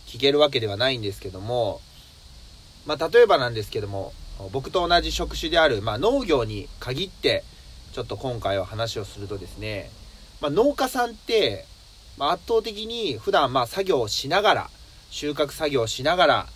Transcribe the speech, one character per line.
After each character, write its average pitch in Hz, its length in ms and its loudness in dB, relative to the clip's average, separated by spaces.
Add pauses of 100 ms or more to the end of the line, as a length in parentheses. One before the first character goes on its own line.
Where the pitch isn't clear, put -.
う、 - 40 -16
聞 117 100 -12
け 139 120 4
る 143 80 2
わ 147 100 6
け 135 100 -2
で 110 80 0
は 101 80 -4
な 123 140 0
い 131 80 -2
ん 113 40 -8
で 101 100 -4
す - 100 -14
け 98 80 -10
ど 92 100 -12
も、 107 400 -2 (1040)
ま 151 120 -4
あ、 160 120 -2
例 233 140 10
え - 20 12
ば 196 120 8
な 123 120 0
ん 117 40 -4
で 113 80 -2
す 104 80 -10
け 113 120 -4
ど 101 80 -6
も、 98 240 -8 (400)
僕 135 180 -4
と 180 160 2
同 175 140 6
じ 160 100 -4
職 - 240 -4
種 175 140 -6
で 165 100 4
あ 160 80 8
る、 113 140 0
ま 110 120 -2
あ、 107 40 -4
農 240 260 2
業 147 220 2
に 104 240 -8 (100)
限 143 280 -6
っ - 20 -16
て、 107 340 0 (480)
ち - 80 -8
ょ 117 40 -6
っ - 20 -12
と 110 100 -8
今 120 240 -6
回 98 180 -2
は 92 80 -2
話 110 320 -6
を 107 60 -6
す - 160 -14
る 101 80 -10
と 104 100 -8
で 90 100 -14
す - 100 -16
ね、 104 340 -8 (480)
ま 156 80 -2
あ、 143 40 -2
農 240 220 4
家 277 140 0
さ 254 180 0
ん 233 60 -4
っ - 20 -14
て、 160 520 0 (520)
ま 139 100 -2
あ、 156 40 2
圧 180 160 -4
倒 226 140 2
的 214 240 -8
に 220 320 -4
普 185 160 -2
段、 147 180 4
ま 131 120 2
あ、 117 40 -2
作 - 160 -4
業 185 160 2
を 123 80 0
し 135 220 -6
な 180 120 2
が 202 120 6
ら、 107 160 -2 (420)
収 147 200 -6
穫 143 200 -2
作 156 180 -4
業 135 120 2
を 113 60 0
し - 140 -6
な 156 140 2
が 180 120 6
ら、 120 280 2